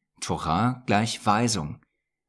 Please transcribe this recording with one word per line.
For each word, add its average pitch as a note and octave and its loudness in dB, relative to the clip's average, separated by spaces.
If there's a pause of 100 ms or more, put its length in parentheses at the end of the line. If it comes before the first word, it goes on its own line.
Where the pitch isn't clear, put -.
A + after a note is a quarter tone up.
(200)
Torah G2 0
gleich A2 0
Weisung. G#2+ 0 (440)